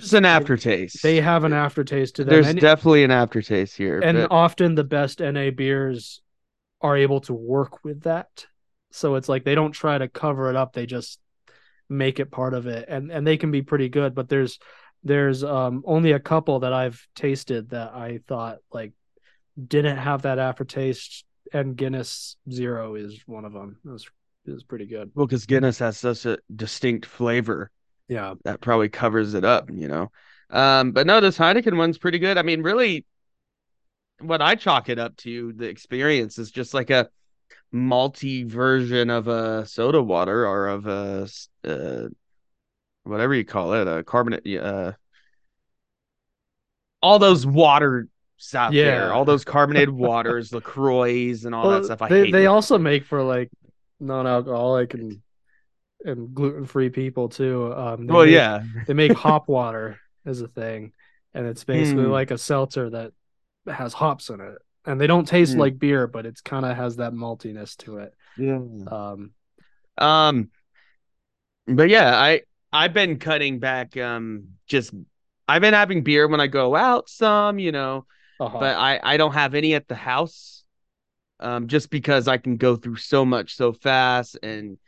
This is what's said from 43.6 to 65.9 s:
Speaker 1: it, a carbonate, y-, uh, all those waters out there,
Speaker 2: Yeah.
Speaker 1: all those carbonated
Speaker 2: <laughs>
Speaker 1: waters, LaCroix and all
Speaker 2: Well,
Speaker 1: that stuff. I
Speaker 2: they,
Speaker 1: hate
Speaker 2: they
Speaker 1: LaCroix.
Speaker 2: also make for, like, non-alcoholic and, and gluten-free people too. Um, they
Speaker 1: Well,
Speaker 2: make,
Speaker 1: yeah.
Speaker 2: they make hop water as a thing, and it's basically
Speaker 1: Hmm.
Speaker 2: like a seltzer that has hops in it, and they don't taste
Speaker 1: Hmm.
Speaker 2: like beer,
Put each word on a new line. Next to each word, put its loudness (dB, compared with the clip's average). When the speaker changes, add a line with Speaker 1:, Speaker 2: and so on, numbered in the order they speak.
Speaker 1:
it, 0
a -4
carbonate, -2
y-, -6
uh, -6
all 8
those 6
waters 4
out 0
there, 2
Speaker 2:
Yeah. -2
Speaker 1:
all 2
those 2
carbonated 4
Speaker 2:
<laughs> -6
Speaker 1:
waters, -2
LaCroix 0
and -8
all 0
Speaker 2:
Well, 2
Speaker 1:
that -6
stuff. -8
I -2
Speaker 2:
they, 4
Speaker 1:
hate -2
Speaker 2:
they 6
Speaker 1:
LaCroix. 6
Speaker 2:
also 4
make 0
for, -2
like, -2
non-alcoholic -2
and, -12
and -8
gluten-free -2
people -4
too. -4
Um, -8
they 0
Speaker 1:
Well, 10
Speaker 2:
make, 10
Speaker 1:
yeah. 4
Speaker 2:
they -2
make 4
hop 2
water -4
as -8
a -10
thing, -10
and -8
it's -12
basically 2
Speaker 1:
Hmm. 2
Speaker 2:
like 0
a -6
seltzer -2
that -12
has -10
hops -2
in -14
it, -18
and -4
they 2
don't 4
taste 6
Speaker 1:
Hmm. 4
Speaker 2:
like 2
beer, 2